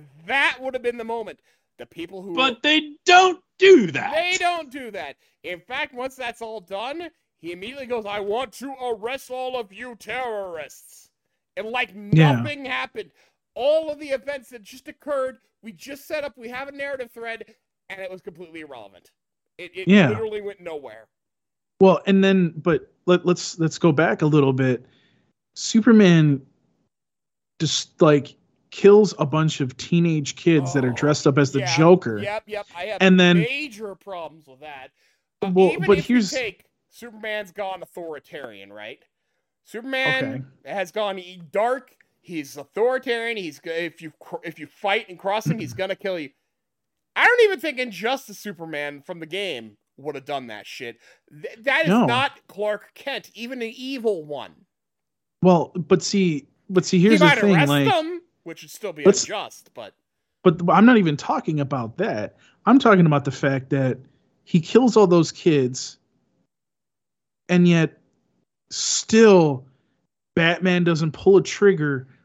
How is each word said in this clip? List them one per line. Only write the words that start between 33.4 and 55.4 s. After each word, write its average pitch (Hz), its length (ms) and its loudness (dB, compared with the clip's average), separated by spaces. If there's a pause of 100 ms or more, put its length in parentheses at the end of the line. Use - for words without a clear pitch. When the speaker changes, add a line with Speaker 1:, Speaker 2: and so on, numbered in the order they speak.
Speaker 1:
problems 160 520 -16
with 131 140 -20
that. 139 300 -18 (500)
Uh, 196 120 0
Speaker 3:
Well, 185 200 6
Speaker 1:
even 170 120 -4
Speaker 3:
but 196 140 4
Speaker 1:
if - 100 -4
you 240 80 4
Speaker 3:
here's 202 140 0
Speaker 1:
take 226 340 -10 (240)
Superman's 214 600 -14
gone 190 320 -12
authoritarian, 139 880 -16
right? 107 320 -18 (600)
Superman 262 840 -6 (180)
Speaker 3:
Okay. - 80 -12
Speaker 1:
has 190 180 -6
gone 202 280 -6
e-, 180 220 -20 (100)
dark. 247 440 -4 (260)
He's 147 360 -12
authoritarian. 233 800 -4
He's 170 220 -10
go-, 165 120 -12
if 165 300 -8
you 160 180 -16
cr-, - 240 -14
if 170 160 -14
you 151 80 -16
fight 214 420 -4
and 170 100 -20
cross 208 260 -6
him, 240 140 -2
he's 139 140 -10
Speaker 3:
<clears throat> - 80 -8
Speaker 1:
gonna 190 140 -6
kill 185 220 -8
you. 147 120 -12 (840)
I 269 100 2
don't 480 180 4
even 392 160 2
think 285 180 -8
Injustice 233 640 -8
Superman 147 600 -12
from 175 180 -14
the 160 60 -16
game 151 520 -10 (200)
would 139 180 -14
have 131 100 -16
done 135 220 -10
that 104 180 -16
shit. 117 320 -16 (320)
Th-, 151 340 -18
that 277 200 0
is 320 60 0
Speaker 3:
No. 214 160 4
Speaker 1:
not 262 420 -2
Clark 208 480 -8
Kent, 240 400 -12
even 240 260 -12
an 226 140 -8
evil 240 480 -6
one. 117 420 -14 (760)